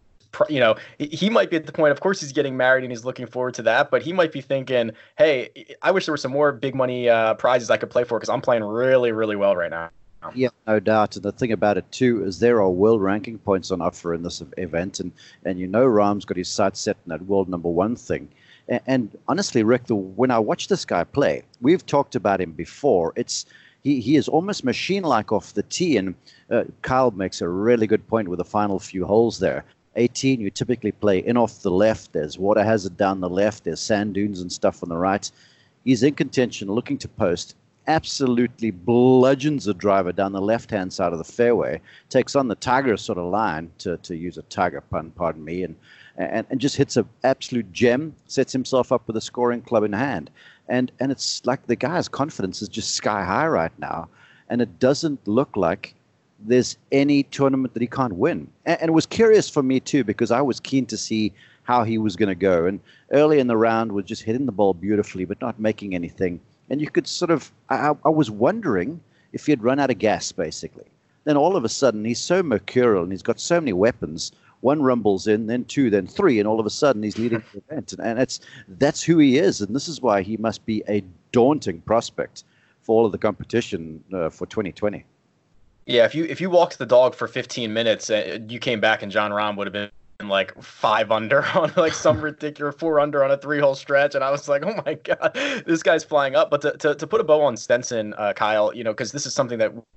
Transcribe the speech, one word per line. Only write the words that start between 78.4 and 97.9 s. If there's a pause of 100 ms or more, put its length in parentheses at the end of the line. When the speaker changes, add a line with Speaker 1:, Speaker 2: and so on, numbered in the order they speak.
Speaker 2:
that's
who
he
is,
and
this
is
why
he
must
be
a (260)
daunting
prospect (360)
for
all
of
the
competition, (100)
uh,
for
twenty
twenty. (800)
Speaker 1:
Yeah,
if
you,
if
you
walked
the
dog
for
fifteen
minutes,
uh, (100)
you
came
back
and
Jon
Rahm
would
have
been, (380)
like,
five
under
<laughs>
on,
like,
some
Speaker 2:
<laughs>
Speaker 1:
ridiculous
four
under
on
a
three-hole
stretch,
and
I
was
like,
"Oh
my
God, (340)
this
guy's
flying
up."
But
to,
to,
to
put
a
bow
on
Stenson,